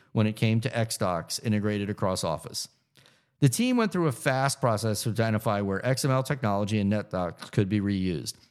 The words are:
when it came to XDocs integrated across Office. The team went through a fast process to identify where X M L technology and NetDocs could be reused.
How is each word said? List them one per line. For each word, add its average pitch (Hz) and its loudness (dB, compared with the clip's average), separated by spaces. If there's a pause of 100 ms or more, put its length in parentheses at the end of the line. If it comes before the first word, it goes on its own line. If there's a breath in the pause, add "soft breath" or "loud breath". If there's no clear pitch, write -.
(120)
when 110 4
it 107 -2
came 110 2
to 123 -4
XDocs 98 -2
integrated 104 0
across 98 -2
Office. - -6 (720 soft breath)
The 143 6
team 247 2
went 226 2
through 170 2
a 127 0
fast 135 0
process 110 0
to 113 -2
identify 107 0
where 98 -2
X 131 0
M 135 2
L 131 2
technology 107 0
and 98 2
NetDocs 92 -4
could 101 2
be 104 2
reused. 92 -2 (140 soft breath)